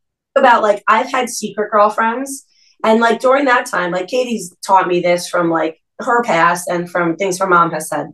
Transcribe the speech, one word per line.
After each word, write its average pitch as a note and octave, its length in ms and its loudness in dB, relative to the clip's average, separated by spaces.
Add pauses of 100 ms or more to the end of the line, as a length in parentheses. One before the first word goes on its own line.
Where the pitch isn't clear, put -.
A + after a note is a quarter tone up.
(360)
about, A#3+ 260 4
like, G#3 260 0
I've B3 220 2
had B3 180 -2
secret G#3 420 -6
girlfriends. A3+ 760 0 (380)
And, A3 160 4
like, A3+ 200 2
during C4+ 240 2
that B3+ 220 2
time, F3+ 240 -4
like, F#3 180 -4
Katie's A#3+ 460 -4 (100)
taught F#3 240 2
me F3 120 0
this F3 280 0
from, E3+ 220 0
like, D#3+ 300 -2 (200)
her A#3+ 220 0
past F3 460 0
and F3 220 -4
from E3+ 260 -2
things F#3+ 220 -4
her F#3+ 80 -2
mom E3+ 260 4
has D#3+ 160 -8
said. D3 260 -6